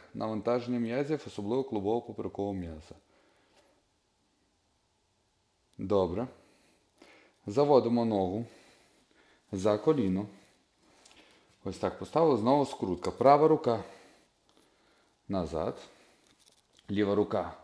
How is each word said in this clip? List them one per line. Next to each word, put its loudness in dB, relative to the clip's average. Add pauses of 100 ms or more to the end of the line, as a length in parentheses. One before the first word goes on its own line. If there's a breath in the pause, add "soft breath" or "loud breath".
(140 loud breath)
навантаження -4
м'язів, -4
особливо -4
клубово -2
поперекового -8
м'яза. -10 (2750 soft breath)
Добре. 0 (1200 soft breath)
Заводимо 4
ногу 0 (1040 soft breath)
за 2
коліно. 0 (1400 loud breath)
Ось -8
так -4
поставили, 2
знову 2
скрутка. -4
Права 6
рука 2 (1400 loud breath)
назад. -4 (1120 soft breath)
Ліва 2
рука -2 (100)